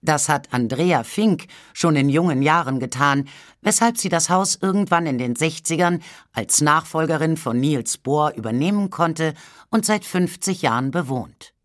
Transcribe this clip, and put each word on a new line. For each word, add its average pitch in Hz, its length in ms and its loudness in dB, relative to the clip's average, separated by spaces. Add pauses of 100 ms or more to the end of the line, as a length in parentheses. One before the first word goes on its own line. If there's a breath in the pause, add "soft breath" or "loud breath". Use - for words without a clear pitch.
Das 151 220 0
hat 147 240 -2
Andrea 127 500 0
Fink 202 440 0 (260 loud breath)
schon 160 240 2
in 139 140 4
jungen 151 320 2
Jahren 147 360 2
getan, 139 480 0 (360 loud breath)
weshalb 233 340 2
sie 190 140 -4
das 170 180 0
Haus 185 320 0
irgendwann 190 460 0
in 135 100 -2
den 120 180 -2
Sechzigern 165 680 -2 (280 loud breath)
als - 300 -2
Nachfolgerin 160 800 0
von 120 200 -2
Niels 135 380 0
Bohr 151 380 0
übernehmen 160 560 -2
konnte 160 420 -2 (380 loud breath)
und 220 160 2
seit 208 180 0
fünfzig 185 560 -2
Jahren 127 300 0
bewohnt. 127 640 -6 (100)